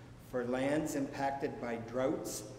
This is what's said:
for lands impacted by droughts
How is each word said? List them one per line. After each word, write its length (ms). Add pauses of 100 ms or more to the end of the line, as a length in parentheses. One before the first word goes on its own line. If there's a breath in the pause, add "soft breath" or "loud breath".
(320 loud breath)
for 140
lands 500
impacted 640
by 160
droughts 680 (160)